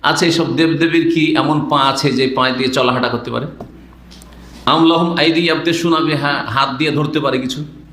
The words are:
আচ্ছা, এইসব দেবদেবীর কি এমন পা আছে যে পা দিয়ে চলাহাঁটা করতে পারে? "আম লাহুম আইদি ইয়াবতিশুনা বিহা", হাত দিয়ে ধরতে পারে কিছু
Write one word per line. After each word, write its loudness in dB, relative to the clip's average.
আচ্ছা, 0
এইসব 2
দেবদেবীর 2
কি 0
এমন 2
পা 2
আছে 0
যে 2
পা 0
দিয়ে -2
চলাহাঁটা 0
করতে -6
পারে? -4
"আম 2
লাহুম 4
আইদি 2
ইয়াবতিশুনা 0
বিহা", 0
হাত 0
দিয়ে 0
ধরতে 0
পারে 0
কিছু -4